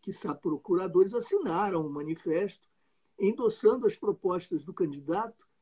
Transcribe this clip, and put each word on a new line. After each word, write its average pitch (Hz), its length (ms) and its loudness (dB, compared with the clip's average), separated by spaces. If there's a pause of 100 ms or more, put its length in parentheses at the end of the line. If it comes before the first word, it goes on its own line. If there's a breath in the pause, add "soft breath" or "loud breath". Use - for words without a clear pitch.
quiçá 175 340 -6
procuradores, 180 800 2
assinaram 196 720 0
um 143 40 -6
manifesto 160 760 -4 (520)
endossando 233 640 2
as 185 80 4
propostas 180 720 -2
do 175 80 -12
candidato, 165 760 -4 (160)